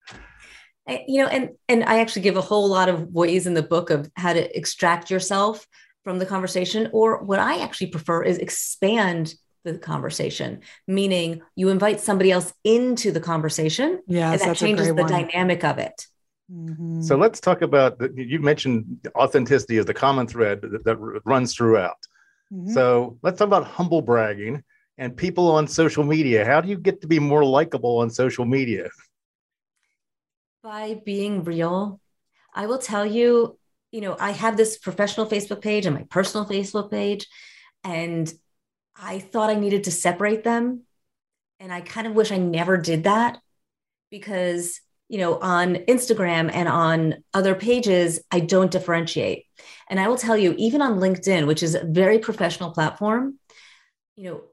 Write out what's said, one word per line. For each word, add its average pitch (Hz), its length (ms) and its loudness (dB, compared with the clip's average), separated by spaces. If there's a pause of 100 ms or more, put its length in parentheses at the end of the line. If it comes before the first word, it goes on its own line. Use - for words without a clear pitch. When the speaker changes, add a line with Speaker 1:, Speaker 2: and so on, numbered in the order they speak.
(880)
Speaker 1:
Eh, 254 180 -8
you 269 160 2
know, 262 60 2
and, - 220 -2 (180)
and 233 160 4
I 220 160 2
actually 226 220 -2
give 185 160 2
a 185 40 0
whole 202 280 2
lot 185 180 2
of 170 260 0
ways 170 320 2
in 180 100 -2
the 156 60 2
book 170 280 0
of 151 260 0
how 175 160 -2
to 165 260 -2
extract 175 540 -2
yourself 196 560 -2 (380)
from 185 120 -6
the 185 80 -4
conversation. 185 680 -4
Or 220 280 2
what 196 180 0
I 330 200 0
actually - 280 -8
prefer 170 360 -2
is 180 140 0
expand 185 960 -2 (300)
the 165 120 -6
conversation, 139 840 -8 (260)
meaning 180 540 -2 (140)
you 185 140 0
invite 202 300 2
somebody 190 320 2
else 180 220 0 (100)
into 233 480 2
the 165 80 0
conversation, 160 880 -2
Speaker 2:
Yes, 170 240 2
Speaker 1:
and 160 100 2
that 190 60 0
Speaker 2:
that's 170 140 0
a 214 40 2
Speaker 1:
changes 208 220 2
Speaker 2:
great 165 80 2
Speaker 1:
the 170 80 4
Speaker 2:
one. 165 80 0
Speaker 1:
dynamic 175 540 0
of 143 120 0
it. - 300 -8 (440)
Speaker 2:
Mm-hmm. 165 500 -8
Speaker 3:
So 160 160 2
let's 220 240 4
talk 180 200 2
about, 139 380 4
the, 127 160 -4
you 131 240 -4
mentioned 131 640 0 (120)
authenticity 120 600 2
as 104 80 4
the 104 80 -2
common 135 340 2
thread 104 340 0
that, 110 240 -8
that 110 120 0
r-, 107 280 -10
runs 127 280 0
throughout. 107 440 2 (560)
Speaker 2:
Mm-hmm. 185 180 -8
Speaker 3:
So 123 500 2
let's 180 160 -2
talk 214 100 2
about 190 180 2
humble 170 360 -2
bragging 110 600 -2 (340)
and 127 180 -10
people 180 360 2
on 156 160 4
social 151 380 2
media. 139 400 2
How 143 160 4
do 175 80 -2
you 202 80 -4
get 180 240 -2
to 160 60 -12
be 156 120 4
more 147 260 4
likable 131 540 2
on 117 100 0
social 123 360 -2
media? 117 440 -2 (1700)
Speaker 1:
By 214 420 -8
being 202 380 -2
real. 170 560 -2 (540)
I 196 120 -6
will 247 140 -4
tell 208 260 -4
you, 233 520 2 (340)
you 226 100 -10
know, 190 180 -6
I 202 120 -4
have 208 260 -2
this 220 200 2
professional 202 480 -2
Facebook 202 360 -4
page 208 240 -2
and 151 100 0
my - 140 -8
personal 196 360 -2
Facebook 202 460 -6
page, 202 360 -4 (560)
and 165 480 -4 (640)
I 190 240 -12
thought 214 300 -2
I 214 60 2
needed 202 300 0
to 185 60 -6
separate 202 520 -2
them. 240 380 -2 (800)
And 185 120 -14
I 175 80 -10
kind 220 260 -10
of 220 80 -8
wish 214 160 2
I 196 60 -2
never 180 400 0
did 160 280 -2
that 226 340 2 (720)
because, 180 680 -6 (280)
you 214 100 -8
know, 170 220 0
on 180 360 2
Instagram 180 800 2
and 170 140 0
on 165 480 2 (180)
other 190 220 2
pages, 190 640 2 (120)
I 180 100 2
don't 185 300 4
differentiate. 165 720 -2 (440)
And 190 100 -2
I 190 80 2
will 240 100 2
tell 226 200 2
you, 185 200 4
even 226 240 2
on 233 180 2
LinkedIn, 180 480 2
which 156 160 2
is 160 120 2
a - 100 -2
very 190 340 4
professional 185 520 -4
platform, 214 680 -2 (760)
you 185 140 -14
know, 165 120 -12 (120)